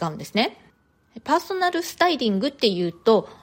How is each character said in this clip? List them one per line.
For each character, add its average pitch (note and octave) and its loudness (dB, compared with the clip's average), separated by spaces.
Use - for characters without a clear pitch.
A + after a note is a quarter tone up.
う D3+ -8
ん - -14
で D3 -12
す - -12
ね。 A#3+ 0
パ C#4+ 0
ー E4+ 4
ソ F#4+ -8
ナ F4+ 0
ル F4 -4
ス - -10
タ F4 4
イ D#4+ 0
リ A#3+ 0
ン G3 0
グ B3 -2
っ D4 -8
て - 2
い F3+ -2
う E3+ -4
と、 A3 2